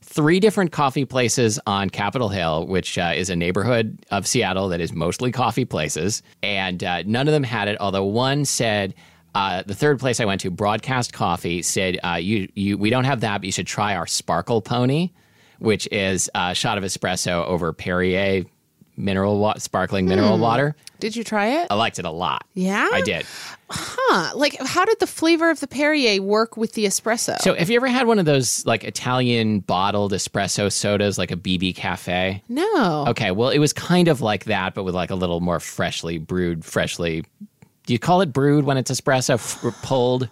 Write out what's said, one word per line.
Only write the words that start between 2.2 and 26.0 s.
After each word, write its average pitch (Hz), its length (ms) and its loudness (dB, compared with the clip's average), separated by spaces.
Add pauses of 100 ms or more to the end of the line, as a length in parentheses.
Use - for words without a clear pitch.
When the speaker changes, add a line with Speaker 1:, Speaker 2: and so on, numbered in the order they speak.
Speaker 1:
Hill, 82 360 0
which, 90 320 -2
uh, 85 180 0
is 90 140 -2
a 92 60 -2
neighborhood 101 640 0 (100)
of 101 160 -2
Seattle 95 440 0
that 87 120 -2
is 85 100 -4
mostly 87 400 -2
coffee 120 340 0
places. 78 580 -4 (180)
And, 95 420 -4
uh, 87 220 -2
none 120 220 0
of 156 60 4
them 147 100 2
had 113 240 -2
it, 104 120 -2
although 98 260 0
one 131 400 0
said, 104 500 0 (400)
uh, 95 320 0
the 98 80 -6
third 147 240 2
place 127 200 0
I 120 60 2
went 98 160 0
to, 95 80 -4
Broadcast 110 640 -2
Coffee, 87 480 0
said, 92 420 0
uh, 87 120 0
"You, 95 400 -2
you, 101 240 0
we 104 100 2
don't 123 140 2
have 131 180 0
that, 104 200 -2
but 98 40 -10
you 95 60 -4
should 92 160 -4
try 104 280 -2
our 85 120 -4
Sparkle - 540 0
Pony," 135 500 0 (480)
which 101 320 0
is 95 420 0
a 90 220 -2
shot 107 240 -2
of 92 40 -6
espresso 90 600 -2
over 85 260 -2
Perrier 92 720 0 (520)
mineral 98 420 0
wa-, 104 200 2
sparkling 92 480 0
mineral 95 280 4
Speaker 2:
Hmm. 87 60 2
Speaker 1:
water. 131 340 2 (240)
Speaker 2:
Did 220 160 -4
you 233 80 -4
try 220 380 0
it? 349 80 -4
Speaker 1:
I 101 60 0
liked - 240 0
it 87 60 -6
a 82 60 -4
lot. 78 320 -2 (120)
Speaker 2:
Yeah? 196 360 0
Speaker 1:
I 494 100 2
did. 170 240 -2 (440)
Speaker 2:
Huh. 349 680 0
Like, 285 240 0
how 269 240 0
did 427 160 2
the 381 80 0
flavor 330 420 2
of 311 100 0
the 277 80 -6
Perrier 269 540 2